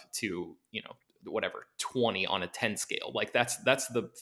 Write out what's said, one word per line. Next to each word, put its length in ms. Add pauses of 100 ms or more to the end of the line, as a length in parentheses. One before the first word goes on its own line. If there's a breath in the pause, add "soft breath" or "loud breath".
(140)
to, 420 (140)
you 120
know, 140 (280)
whatever, 420 (120)
twenty 480
on 160
a 40
ten 300
scale. 380
Like, 180
that's, 260
that's 300
the 220 (120)